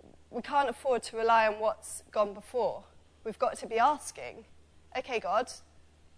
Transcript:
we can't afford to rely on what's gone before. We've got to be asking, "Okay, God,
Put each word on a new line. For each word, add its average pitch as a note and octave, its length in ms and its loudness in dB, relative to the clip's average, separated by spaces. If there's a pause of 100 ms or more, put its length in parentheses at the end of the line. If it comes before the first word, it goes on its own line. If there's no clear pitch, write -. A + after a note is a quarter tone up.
(300)
we A#3 120 -6
can't C#4 280 2
afford A#3+ 340 0
to - 120 -12
rely A3+ 320 4
on G#3+ 120 -2
what's - 520 -4
gone G#3 220 2
before. G3+ 500 -2 (400)
We've A3 160 -8
got A#3+ 200 0
to - 80 -8
be A3 120 0
asking, A3+ 640 0 (540)
"Okay, B3+ 220 -2
God, G3 300 0 (680)